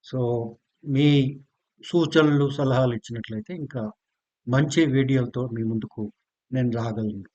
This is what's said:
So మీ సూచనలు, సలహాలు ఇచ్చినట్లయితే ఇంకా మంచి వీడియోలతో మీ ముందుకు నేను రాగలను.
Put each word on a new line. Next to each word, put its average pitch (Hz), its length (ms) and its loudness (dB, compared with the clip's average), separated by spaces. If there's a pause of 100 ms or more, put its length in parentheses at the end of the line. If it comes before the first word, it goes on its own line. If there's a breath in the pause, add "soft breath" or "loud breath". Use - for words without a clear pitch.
So 131 160 -6 (640)
మీ 143 240 4 (760)
సూచనలు, 151 640 4
సలహాలు 131 440 0
ఇచ్చినట్లయితే 110 600 -10
ఇంకా 135 280 -8 (640)
మంచి 147 400 2
వీడియోలతో 131 640 0
మీ 117 140 -6
ముందుకు 110 400 -4 (480)
నేను 127 240 0
రాగలను. 110 500 -4 (100)